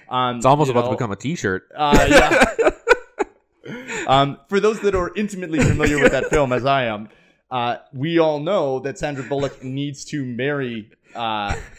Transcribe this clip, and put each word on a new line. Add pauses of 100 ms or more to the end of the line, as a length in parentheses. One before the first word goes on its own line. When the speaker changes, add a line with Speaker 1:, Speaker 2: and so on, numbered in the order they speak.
Speaker 1:
Um,
Speaker 2:
It's
almost
Speaker 1:
you
Speaker 2:
about
Speaker 1:
know,
Speaker 2:
to
become
a
T-shirt.
Speaker 1:
uh,
yeah.
Speaker 2:
<laughs> (1500)
Speaker 1:
Um,
for
those
that
are
intimately
familiar
with
that
film,
as
I
am, (420)
uh, (180)
we
all
know
that
Sandra
Bullock
needs
to
marry, (240)
uh, (240)